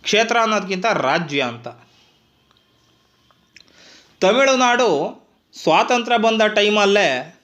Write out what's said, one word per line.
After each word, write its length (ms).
ಕ್ಷೇತ್ರ 380
ಅನ್ನೋದಕ್ಕಿಂತ 460
ರಾಜ್ಯ 560
ಅಂತ. 260
ತಮಿಳುನಾಡು 680
ಸ್ವಾತಂತ್ರ್ಯ 560
ಬಂದ 240
ಟೈಮಲ್ಲೇ 920